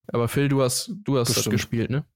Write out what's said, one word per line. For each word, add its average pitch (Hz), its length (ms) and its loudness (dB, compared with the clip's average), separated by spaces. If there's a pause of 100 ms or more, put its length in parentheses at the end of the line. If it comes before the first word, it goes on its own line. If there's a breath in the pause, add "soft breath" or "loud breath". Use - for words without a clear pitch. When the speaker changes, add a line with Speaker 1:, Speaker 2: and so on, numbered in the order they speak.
Speaker 1:
Aber 117 200 0
Phil, 143 220 0
du 135 120 2
hast, 123 300 -2 (120)
du 139 140 0
hast 117 120 0
das 117 60 0
Speaker 2:
Bestimmt. - 180 0
Speaker 1:
gespielt, 110 360 -2
ne? 143 160 -2 (100)